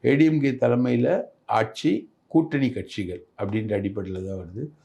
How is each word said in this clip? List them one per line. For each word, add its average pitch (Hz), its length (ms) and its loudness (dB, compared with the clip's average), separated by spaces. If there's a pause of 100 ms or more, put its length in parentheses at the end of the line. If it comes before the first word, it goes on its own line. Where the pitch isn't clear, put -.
ஏ 131 100 6
டி 151 100 6
எம் 156 140 4
கே 139 120 2
தலைமையில 123 680 2 (240)
ஆட்சி, 113 640 0 (180)
கூட்டணி 151 420 0
கட்சிகள் 90 560 -8 (120)
அப்படின்ற 104 440 -2
அடிப்படையில 95 460 -6
தான் 95 100 -8
வருது. 95 300 -12 (180)